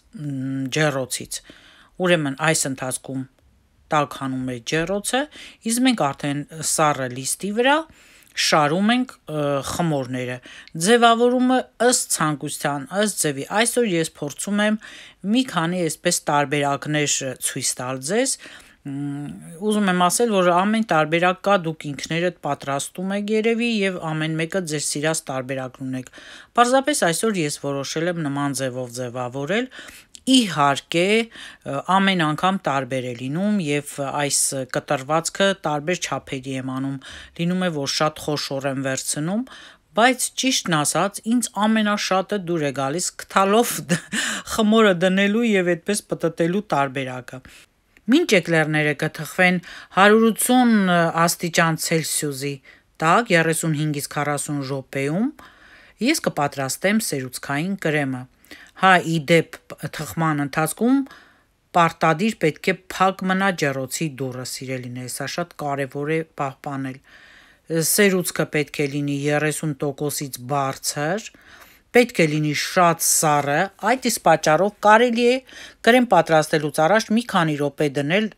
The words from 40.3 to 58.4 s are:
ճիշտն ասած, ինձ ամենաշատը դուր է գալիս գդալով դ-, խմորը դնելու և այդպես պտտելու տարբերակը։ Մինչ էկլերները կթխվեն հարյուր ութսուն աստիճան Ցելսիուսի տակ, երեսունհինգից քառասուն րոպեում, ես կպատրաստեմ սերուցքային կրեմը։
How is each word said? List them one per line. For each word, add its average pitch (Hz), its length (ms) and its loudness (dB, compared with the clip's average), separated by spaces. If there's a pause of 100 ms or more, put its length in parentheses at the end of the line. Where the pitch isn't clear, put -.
ճիշտն 254 420 0
ասած, 160 460 0
ինձ 233 320 0
ամենաշատը 208 880 0
դուր 170 260 -2
է 139 40 -4
գալիս 139 420 -4
գդալով 202 640 2
դ-, 170 200 -2 (440)
խմորը 214 500 4
դնելու 196 540 2
և 185 240 2
այդպես 202 320 -4
պտտելու 170 640 -2
տարբերակը։ 131 760 -4 (640)
Մինչ 320 220 4
էկլերները 156 640 2
կթխվեն 175 680 0 (280)
հարյուր 214 360 6
ութսուն 233 480 4 (400)
աստիճան 165 600 2
Ցելսիուսի 143 800 -4 (440)
տակ, 196 320 2
երեսունհինգից 156 760 0
քառասուն 147 520 -4
րոպեում, 139 680 -2 (720)
ես 294 240 0
կպատրաստեմ 156 800 -2
սերուցքային 143 720 -6
կրեմը։ 143 460 -2 (560)